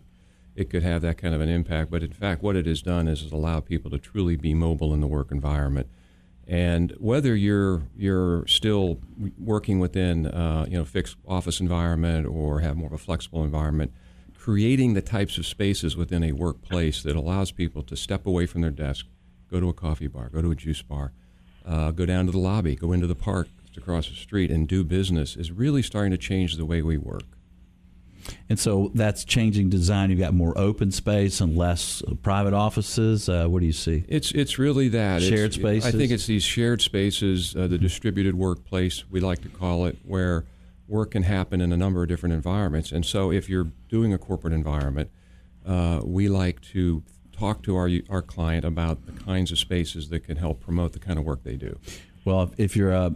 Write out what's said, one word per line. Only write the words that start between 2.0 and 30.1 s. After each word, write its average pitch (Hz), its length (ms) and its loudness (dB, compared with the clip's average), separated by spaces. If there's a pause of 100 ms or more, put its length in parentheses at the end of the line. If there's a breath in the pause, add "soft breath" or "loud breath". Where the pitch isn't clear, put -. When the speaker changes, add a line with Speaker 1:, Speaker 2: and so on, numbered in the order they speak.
Speaker 1:
in 78 120 -6
fact, 98 280 -4
what 101 140 0
it 87 100 0
has 82 160 0
done 87 280 0
is, 76 120 -2
is 76 120 -10
allow 78 260 -2
people 78 320 -6
to 73 60 -2
truly 87 400 -2
be 78 160 0
mobile 80 400 0
in 76 80 2
the 73 60 0
work 69 220 -2
environment. 71 580 -2 (600 soft breath)
And 87 520 2
whether 123 360 2
you're, 98 480 2 (140)
you're 92 500 2
still 101 500 2 (400)
working 104 400 0
within, 90 480 2
uh, 80 440 0
you 90 80 -2
know, 80 80 0
fixed - 320 -4 (100)
office 90 320 -2
environment 85 680 0
or 76 340 -2
have 80 160 -2
more 80 100 -6
of 71 60 -12
a 76 40 -6
flexible 82 460 -4
environment, 76 480 -2 (480 soft breath)
creating 117 540 4
the 98 80 2
types - 360 -2
of 85 80 -6
spaces 98 520 -2
within 85 260 0
a 80 80 0
workplace 80 720 -2
that 76 140 0
allows 90 340 -2
people 80 320 -6
to 69 140 -12
step - 280 -6
away 90 200 2
from 85 160 -2
their 80 100 0
desk, 69 340 -6 (460 soft breath)
go 90 80 0
to 90 80 2
a 85 60 0
coffee 78 340 -4
bar, 62 220 -10
go 80 120 -4
to 82 100 2
a 76 40 0
juice 78 260 -6
bar, 71 300 -8 (540 soft breath)
uh, 78 260 0
go 87 140 -2
down 92 200 2
to 90 60 0
the 92 60 0
lobby, 92 360 2
go 85 200 -2
into 87 120 4
the 87 80 0
park 95 360 -2 (260)
across 87 340 -4
the - 60 -14
street 98 340 0
and 78 180 2
do 92 160 2
business 87 520 0
is 82 160 -6
really 127 320 2
starting 101 260 0
to 92 80 2
change 92 380 0
the 80 100 -4
way 82 160 0
we 78 160 2
work. - 240 -6 (1300 loud breath)
Speaker 2:
And 113 80 2
so 98 380 2
that's 107 280 2
changing 104 460 2
design. 95 400 4
You've 92 80 4